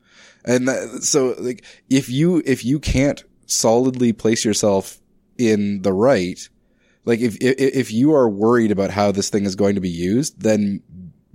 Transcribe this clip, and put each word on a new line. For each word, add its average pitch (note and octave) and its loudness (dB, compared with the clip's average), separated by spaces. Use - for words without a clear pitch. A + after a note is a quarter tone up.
And B2+ 0
that, A#2+ -4
so, C3 0
like, B2 -8
if C3 0
you, D#3 2
if B2 -2
you C#3 0
can't C3+ -2
solidly B2 2
place A2+ -2
yourself G2+ 0
in G#2 0
the G2 0
right, F#2+ 0
like, A#2 0
if, A#2+ -2
if, B2+ 2
if C3+ 0
you C3+ 2
are B2+ 4
worried A2 2
about F#2+ -2
how G2+ 2
this G2 -4
thing G2+ -2
is F#2+ -4
going G2+ 0
to F#2+ -4
be F#2 -4
used, F#2 -2
then G#2 0